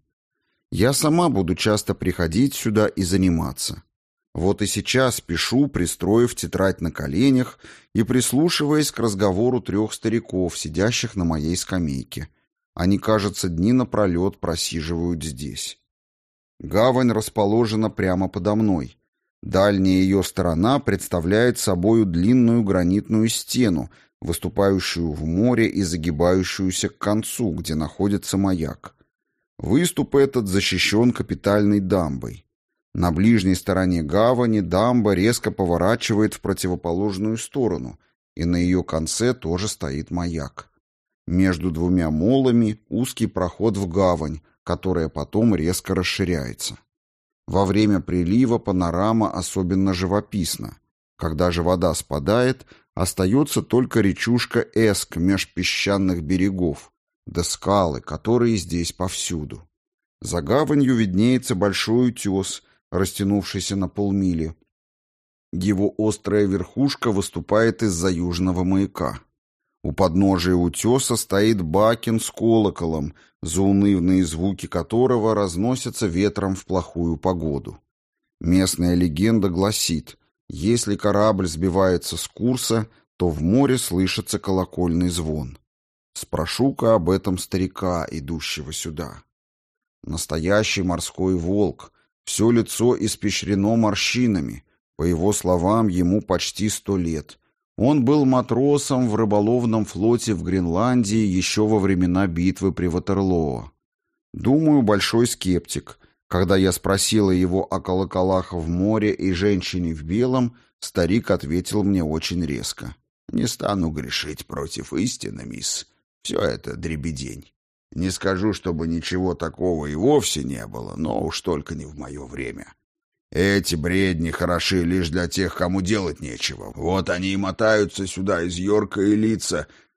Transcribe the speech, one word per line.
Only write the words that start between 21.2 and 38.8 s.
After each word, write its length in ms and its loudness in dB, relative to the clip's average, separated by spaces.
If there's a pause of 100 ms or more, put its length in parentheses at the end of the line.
собою 480 2
длинную 580 4
гранитную 640 2
стену, 640 -2 (320)
выступающую 880 0
в 140 -6
море 420 2
и 140 -2
загибающуюся 1080 0
к 80 -10
концу, 540 -2
где 240 -6
находится 600 -2
маяк. 580 -2 (640)
Выступ 580 0
этот 320 4
защищен 640 2
капитальной 720 2
дамбой. 640 -2 (480)
На 180 2
ближней 440 4
стороне 480 0
гавани 560 2
дамба 540 2
резко 360 0
поворачивает 840 0
в 60 -18
противоположную 960 -2
сторону, 640 -4 (360)
и 100 -4
на 120 2
ее 260 2